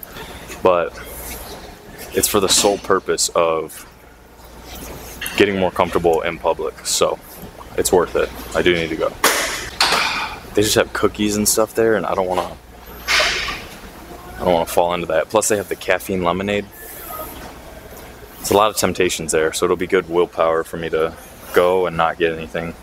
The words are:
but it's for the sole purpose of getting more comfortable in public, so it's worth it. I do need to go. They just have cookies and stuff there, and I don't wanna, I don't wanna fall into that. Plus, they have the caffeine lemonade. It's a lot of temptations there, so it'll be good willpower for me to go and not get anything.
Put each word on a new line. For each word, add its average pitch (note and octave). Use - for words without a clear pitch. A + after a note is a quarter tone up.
but F2
it's -
for G#2
the F#2+
sole G2+
purpose F2
of E2
getting G2+
more F#2
comfortable E2+
in E2
public, -
so -
it's F2+
worth E2+
it. D#2
I E2
do F2
need E2
to D#2+
go. D#2
They G#2
just G#2+
have F#2+
cookies G#2
and G#2
stuff -
there, A2+
and F#2
I -
don't F#2
wanna, F2+
I -
don't F2+
wanna E2
fall F2
into E2+
that. D#2+
Plus, G#2+
they A2
have F#2+
the G2+
caffeine F#2
lemonade. G2
It's -
a G2
lot G#2+
of G2+
temptations F2
there, D#2+
so -
it'll F2+
be F2
good F2+
willpower E2
for E2
me E2
to D#2+
go F2+
and E2+
not E2
get E2
anything. E2